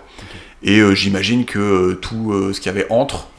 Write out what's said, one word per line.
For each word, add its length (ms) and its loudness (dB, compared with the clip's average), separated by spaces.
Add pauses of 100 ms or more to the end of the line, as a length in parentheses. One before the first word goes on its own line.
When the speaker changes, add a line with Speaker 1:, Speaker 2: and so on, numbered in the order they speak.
(200)
Speaker 1:
Ok. 60 -18 (380)
Speaker 2:
Et, 160 4
euh, 160 6
j'imagine 500 0
que, 140 -6
euh, 360 2
tout, 360 -6
euh, 220 -2
ce 80 -10
qu'il 100 -4
y 40 -6
avait 140 -2
entre, 380 -2 (120)